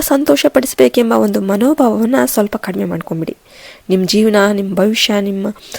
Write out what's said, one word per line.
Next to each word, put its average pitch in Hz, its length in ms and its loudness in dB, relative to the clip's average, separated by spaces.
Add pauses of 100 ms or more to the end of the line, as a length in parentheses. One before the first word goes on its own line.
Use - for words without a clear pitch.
ಸಂತೋಷಪಡಿಸಬೇಕೆಂಬ 269 1120 2
ಒಂದು 214 280 0
ಮನೋಭಾವವನ್ನ 226 760 0 (100)
ಸ್ವಲ್ಪ 220 320 -2
ಕಡಿಮೆ 196 280 -6
ಮಾಡ್ಕೊಂಬಿಡಿ. 165 520 -6 (520)
ನಿಮ್ 185 200 0
ಜೀವನ, 214 280 2 (160)
ನಿಮ್ 196 220 -4
ಭವಿಷ್ಯ, 208 460 0
ನಿಮ್ಮ 196 260 -4 (320)